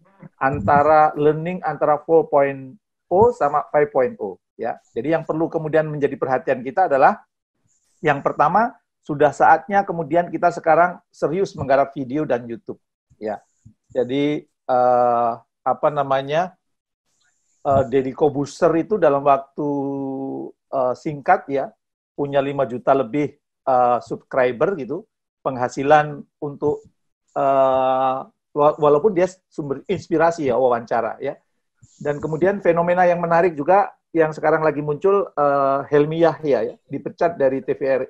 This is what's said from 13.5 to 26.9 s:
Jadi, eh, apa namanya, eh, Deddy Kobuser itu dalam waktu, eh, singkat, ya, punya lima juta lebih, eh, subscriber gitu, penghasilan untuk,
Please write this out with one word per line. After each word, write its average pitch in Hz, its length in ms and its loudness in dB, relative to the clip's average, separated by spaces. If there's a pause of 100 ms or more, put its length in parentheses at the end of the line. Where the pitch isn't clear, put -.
Jadi, 139 560 -2
eh, 123 880 0 (320)
apa 131 240 0
namanya, 143 640 -2 (1120)
eh, 139 240 2
Deddy 131 240 0
Kobuser 143 640 0
itu 165 240 -2
dalam 139 240 2
waktu, 143 460 0 (840)
eh, 127 460 -4
singkat, 160 500 -2
ya, 135 240 -4 (400)
punya 139 320 -2
lima 139 240 -4
juta 123 240 -2
lebih, 135 400 0 (320)
eh, 123 400 2
subscriber 131 720 -2
gitu, 143 320 -10 (320)
penghasilan 139 800 0 (200)
untuk, 147 440 -6 (480)